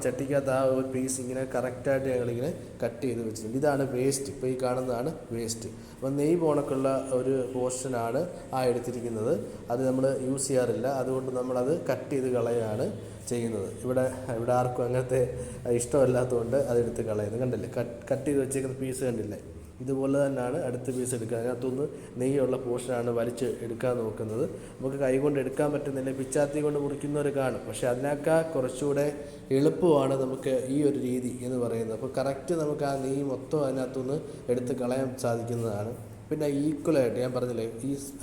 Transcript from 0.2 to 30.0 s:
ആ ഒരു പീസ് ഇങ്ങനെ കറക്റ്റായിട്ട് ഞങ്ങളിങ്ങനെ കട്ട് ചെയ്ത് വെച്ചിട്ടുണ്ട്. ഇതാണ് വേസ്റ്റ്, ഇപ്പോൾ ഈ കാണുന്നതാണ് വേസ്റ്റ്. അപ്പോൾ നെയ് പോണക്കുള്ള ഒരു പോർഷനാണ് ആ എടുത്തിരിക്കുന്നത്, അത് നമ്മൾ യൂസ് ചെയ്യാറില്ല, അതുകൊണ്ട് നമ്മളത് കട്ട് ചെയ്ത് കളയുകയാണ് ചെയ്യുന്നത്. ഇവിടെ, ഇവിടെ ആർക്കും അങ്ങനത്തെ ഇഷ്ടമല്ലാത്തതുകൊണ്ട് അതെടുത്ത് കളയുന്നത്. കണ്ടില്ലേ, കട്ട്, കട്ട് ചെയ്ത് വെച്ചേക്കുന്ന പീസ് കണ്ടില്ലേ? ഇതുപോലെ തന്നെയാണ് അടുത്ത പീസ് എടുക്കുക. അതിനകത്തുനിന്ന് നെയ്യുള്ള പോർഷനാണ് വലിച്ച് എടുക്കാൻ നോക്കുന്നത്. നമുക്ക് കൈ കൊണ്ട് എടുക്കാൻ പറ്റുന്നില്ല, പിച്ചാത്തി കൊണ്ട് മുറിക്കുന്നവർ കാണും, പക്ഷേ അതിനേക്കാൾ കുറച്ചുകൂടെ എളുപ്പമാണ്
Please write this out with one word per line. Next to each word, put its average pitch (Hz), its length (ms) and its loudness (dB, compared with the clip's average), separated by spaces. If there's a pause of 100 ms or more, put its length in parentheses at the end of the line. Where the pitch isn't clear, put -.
ആ 135 40 4 (160)
ഒരു 131 160 2
പീസ് 131 320 0
ഇങ്ങനെ 127 180 -2 (120)
കറക്റ്റായിട്ട് 135 580 0
ഞങ്ങളിങ്ങനെ 120 380 0 (320)
കട്ട് 120 240 -4
ചെയ്ത് 117 200 0
വെച്ചിട്ടുണ്ട്. 110 340 -4
ഇതാണ് 139 240 4 (120)
വേസ്റ്റ്, 135 380 0
ഇപ്പോൾ 131 180 -4
ഈ - 100 0
കാണുന്നതാണ് 127 480 0 (240)
വേസ്റ്റ്. 117 340 -4 (280)
അപ്പോൾ 135 240 -2
നെയ് 156 220 4
പോണക്കുള്ള 143 460 2 (300)
ഒരു 131 160 2 (200)
പോർഷനാണ് 123 680 0 (340)
ആ 131 140 2
എടുത്തിരിക്കുന്നത്, 120 640 0 (400)
അത് 127 160 0
നമ്മൾ 131 180 4 (220)
യൂസ് 135 200 -2
ചെയ്യാറില്ല, 120 380 2 (160)
അതുകൊണ്ട് 127 380 -2
നമ്മളത് 127 320 0 (180)
കട്ട് 123 240 -2
ചെയ്ത് 131 220 2
കളയുകയാണ് 117 500 0 (460)
ചെയ്യുന്നത്. 110 360 -2 (160)
ഇവിടെ, 127 220 2 (320)
ഇവിടെ 120 220 2
ആർക്കും 123 280 2
അങ്ങനത്തെ 127 320 2 (600)
ഇഷ്ടമല്ലാത്തതുകൊണ്ട് 123 760 4 (140)
അതെടുത്ത് 117 400 2
കളയുന്നത്. 104 340 0
കണ്ടില്ലേ, 117 340 -2
കട്ട്, 120 160 -2 (180)
കട്ട് 127 180 -2
ചെയ്ത് 139 140 4
വെച്ചേക്കുന്ന 127 400 -2
പീസ് 131 260 -2
കണ്ടില്ലേ? 104 300 -4 (440)
ഇതുപോലെ 135 400 2
തന്നെയാണ് 131 420 0
അടുത്ത 123 300 -4
പീസ് 123 200 -2
എടുക്കുക. 113 220 -2
അതിനകത്തുനിന്ന് 127 480 -2 (340)
നെയ്യുള്ള 131 360 2 (100)
പോർഷനാണ് 120 520 0
വലിച്ച് 117 300 0 (160)
എടുക്കാൻ 120 280 0 (100)
നോക്കുന്നത്. 110 420 -2 (320)
നമുക്ക് 135 260 -4
കൈ 131 80 4 (140)
കൊണ്ട് 147 180 4
എടുക്കാൻ 131 320 0
പറ്റുന്നില്ല, 135 460 -2
പിച്ചാത്തി 147 460 0
കൊണ്ട് 147 180 2
മുറിക്കുന്നവർ 143 440 0 (100)
കാണും, 120 280 0
പക്ഷേ 113 240 -2
അതിനേക്കാൾ 143 500 2 (140)
കുറച്ചുകൂടെ 143 500 2 (520)
എളുപ്പമാണ് 143 680 6